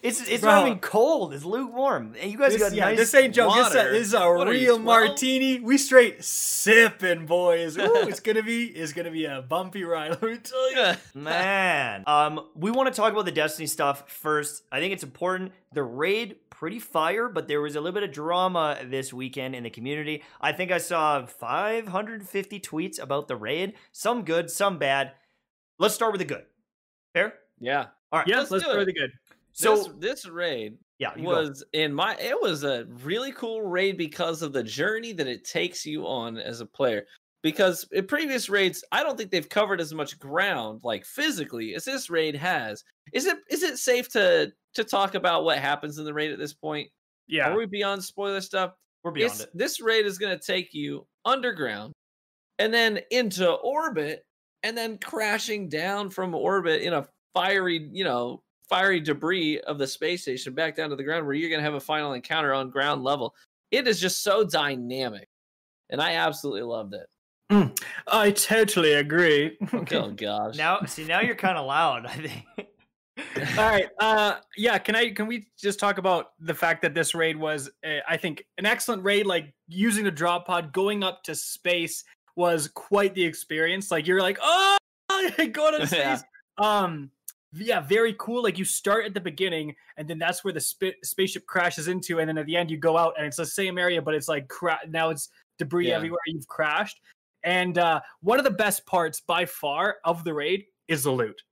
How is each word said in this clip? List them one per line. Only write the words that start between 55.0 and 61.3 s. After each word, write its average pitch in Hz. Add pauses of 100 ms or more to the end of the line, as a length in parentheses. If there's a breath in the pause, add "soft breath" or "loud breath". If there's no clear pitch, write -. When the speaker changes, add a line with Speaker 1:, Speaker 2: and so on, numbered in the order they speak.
Speaker 3:
down 190
from 185
orbit 170
in 175
a 139 (260)
fiery, 180
you 190
know, 175 (260)
fiery 190
debris 151
of 143
the 135
space 170
station 127
back 156
down 160
to 139
the 135
ground 156
where 139